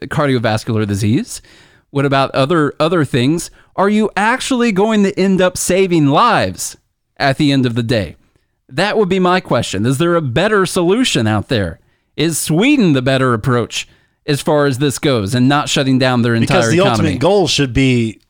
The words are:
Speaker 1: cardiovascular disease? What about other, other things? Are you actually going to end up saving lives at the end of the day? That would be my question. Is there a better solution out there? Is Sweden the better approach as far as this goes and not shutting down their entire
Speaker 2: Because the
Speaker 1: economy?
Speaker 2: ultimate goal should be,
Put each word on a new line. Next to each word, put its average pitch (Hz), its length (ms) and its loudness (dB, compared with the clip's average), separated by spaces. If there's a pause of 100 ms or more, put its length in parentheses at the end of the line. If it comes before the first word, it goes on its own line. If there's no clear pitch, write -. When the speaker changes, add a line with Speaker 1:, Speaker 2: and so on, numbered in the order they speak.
Speaker 1:
cardiovascular 117 800 -2
disease? 107 560 -2 (480)
What 139 160 -2
about 135 240 0
other, 143 500 0
other 165 240 0
things? 139 460 -2 (260)
Are 196 140 0
you 214 260 0
actually 233 560 -2
going 208 300 2
to 196 180 0
end 190 220 2
up 185 160 0
saving 180 480 2
lives 143 720 0 (400)
at 135 180 0
the 143 160 2
end 131 140 2
of 120 80 -2
the 120 80 -2
day? 113 340 -4 (500)
That 180 300 -2
would 208 140 0
be 190 80 0
my 180 220 2
question. 110 440 -2
Is 131 140 0
there 170 160 0
a 170 80 0
better 185 420 0
solution 180 640 0
out 107 220 0
there? 98 320 -4 (360)
Is 156 220 -2
Sweden 196 560 2
the 131 80 0
better 131 320 0
approach 117 520 -2 (380)
as 143 160 -2
far 147 240 2
as 135 140 0
this 139 200 0
goes 120 360 0
and 123 160 4
not 143 180 0
shutting 131 300 0
down 127 240 2
their 120 120 2
entire 113 260 2
Speaker 2:
Because 113 100 0
the 160 80 2
Speaker 1:
economy? 196 140 2 (160)
Speaker 2:
ultimate 95 120 -4
goal 180 260 2
should 139 280 -2
be, 123 540 0